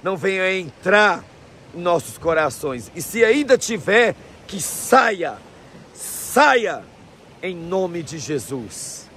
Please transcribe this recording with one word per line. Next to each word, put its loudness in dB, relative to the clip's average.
Não -4
venha -2
entrar 2
em -12
nossos -2
corações. -2
E -10
se 2
ainda 4
tiver, 2
que -10
saia, 0
saia 2
em -6
nome -4
de -10
Jesus. -8